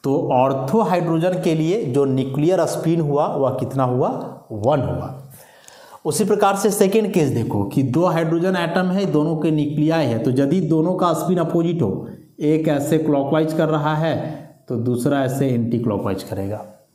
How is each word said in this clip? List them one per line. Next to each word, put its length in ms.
तो 140
ऑर्थो 500
हाइड्रोजन 600
के 120
लिए 300
जो 220
nuclear 600
spin 340
हुआ 280
वह 320
कितना 240
हुआ? 260
वन 280
हुआ। 340
उसी 200
प्रकार 320
से 140
second 440
case 160
देखो 340
कि 200
दो 220
hydrogen 500
atom 300
है, 200
दोनों 300
के 140
nuclei 560
है, 120
तो 140
यदि 300
दोनों 320
का 200
spin 240
opposite 440
हो, 240
एक 300
ऐसे 300
clockwise 540
कर 160
रहा 280
है 200
तो 100
दूसरा 460
ऐसे 240
एंटी 300
क्लॉकवाइज 440
करेगा। 420